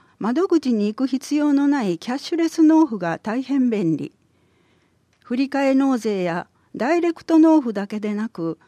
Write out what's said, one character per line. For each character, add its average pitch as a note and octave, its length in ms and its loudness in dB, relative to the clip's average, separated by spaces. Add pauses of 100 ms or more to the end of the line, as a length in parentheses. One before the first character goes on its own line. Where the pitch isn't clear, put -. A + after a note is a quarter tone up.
(200)
窓 B3+ 280 0
口 D4 260 2
に G#3 140 0
行 G#3+ 80 -4
く C4 120 -2
必 C4+ 280 -4
要 D4 180 2
の C#4+ 140 2
な C#4 160 0
い F3 140 -2
キ - 140 -10
ャ B3 40 -4
ッ - 40 -6
シ - 160 -6
ュ - 20 -2
レ E4 100 0
ス E4 140 -2
納 D#4+ 240 6
付 A3+ 120 -4
が E3+ 200 -4
大 A#3+ 240 -4
変 B3+ 280 0
便 F3+ 280 0
利。 - 160 -10 (1080)
振 A#3+ 120 -6
り C4 140 -2
替 C#4 220 0
え C4+ 40 2
納 C4+ 220 2
税 G#3 260 -2
や E3+ 240 -4 (280)
ダ C#4 200 0
イ E4+ 60 2
レ E4+ 100 0
ク - 140 -16
ト D#4+ 140 4
納 D#4+ 200 6
付 A#3 140 -2
だ G3+ 140 -6
け G#3+ 120 -8
で G#3 140 -4
な G#3+ 160 -6
く、 E3 380 -8